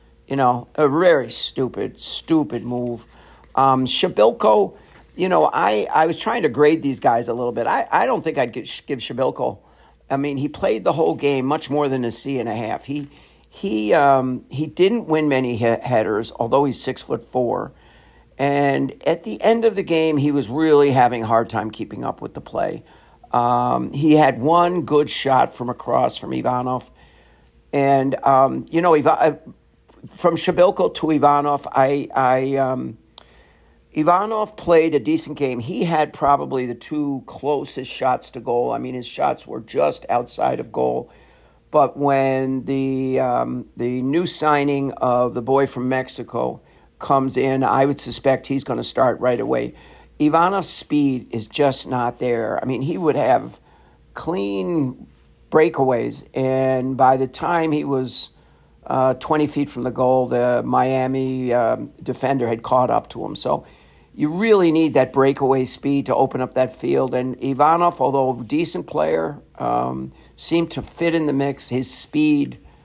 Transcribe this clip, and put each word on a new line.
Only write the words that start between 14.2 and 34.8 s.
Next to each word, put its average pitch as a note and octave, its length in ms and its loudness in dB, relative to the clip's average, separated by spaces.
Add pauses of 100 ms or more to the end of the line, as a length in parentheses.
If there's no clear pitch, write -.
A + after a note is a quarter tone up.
he C#3 160 -6
didn't F#3+ 400 0
win D#3 240 2
many C3 260 0
he-, G#2+ 80 -2
headers, A#2 720 0
although B2 280 2
he's C3 160 -4
six-foot-four. B2+ 920 -4 (640)
And C#3 680 0
at E3 160 0
the - 180 -10
end A3+ 220 4
of G#3+ 140 2
the G3 60 -2
game, D#3+ 340 2
he C#3+ 140 2
was C3+ 180 -2
really D3 420 4
having B2 320 4
a A2 40 -4
hard A2+ 220 2
time G#2+ 220 -4
keeping G#2 320 -10
up - 160 -6
with - 140 -12
the - 80 -12
play. G2+ 420 -6 (480)
Um, B2 640 0
he D3+ 240 6
had C3+ 240 4
one F3 400 2
good D3 280 0
shot C3 460 0
from B2 140 -6
across B2 480 -2
from - 160 -10
Ivanov. B2+ 580 -4 (800)
And, C#3 540 2
um, C3 440 4
you E3 120 0
know, E3+ 160 6
Iva-, D3+ 240 2
uh, D3+ 160 4 (800)
from E3+ 180 2
Shabilko F3+ 600 2
to D#3 160 -2
Ivanov, C#3+ 600 2
I, C#3+ 420 2
I, C3 440 2
um, B2+ 400 -2 (1000)
Ivanov G3+ 600 0
played E3 360 4